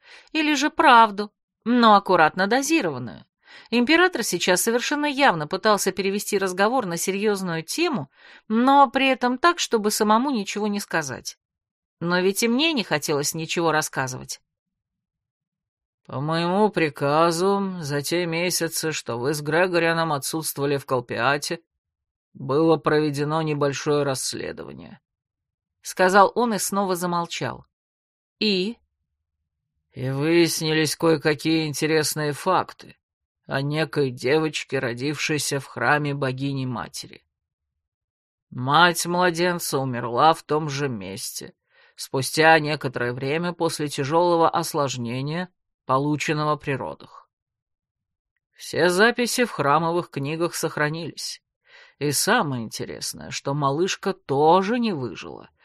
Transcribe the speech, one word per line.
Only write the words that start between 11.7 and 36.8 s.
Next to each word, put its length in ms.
Но 200
ведь 240
и 40
мне 260
не 100
хотелось 500
ничего 380
рассказывать. 680
"По 140
моему 480
приказу, 1120
за 200
те 240
месяцы, 680
что 260
вы 140
с 80
Грегорианом 720
отсутствовали 640
в 80
Колпиате, 720
было 440
проведено 640
небольшое 640
расследование", 960
сказал 520
он 200
и 60
снова 360
замолчал. 680
"И?" 380
"И 180
выяснились 880
кое-какие 720
интересные 640
факты 640
о 160
некой 480
девочке, 720
родившейся 800
в 60
храме 480
богини-матери. 1120